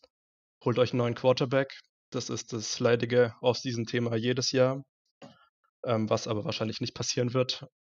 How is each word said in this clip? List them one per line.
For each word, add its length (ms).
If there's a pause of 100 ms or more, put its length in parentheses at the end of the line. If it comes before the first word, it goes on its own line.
(640)
„Holt 140
euch 140
einen 80
neuen 160
Quarterback.“ 640 (320)
Das 180
ist 240
das 260
leidige 640
Off-Season-Thema 720
jedes 360
Jahr, 320 (1000)
ähm, 240
was 180
aber 160
wahrscheinlich 380
nicht 140
passieren 400
wird. 320 (200)